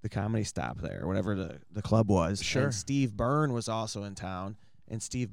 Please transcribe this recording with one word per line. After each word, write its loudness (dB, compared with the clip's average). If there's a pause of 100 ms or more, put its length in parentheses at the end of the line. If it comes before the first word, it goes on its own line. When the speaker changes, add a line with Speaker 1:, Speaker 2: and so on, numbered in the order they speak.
Speaker 1:
the -4
Comedy 0
Stop -4
there, -6
whatever 0
the, -4 (120)
the -8
club 4
was. 4
Speaker 2:
Sure. 2
Speaker 1:
And 0
Steve 0
Byrne 2
was -2
also -4
in -8
town. -6 (360)
And -6
Steve -2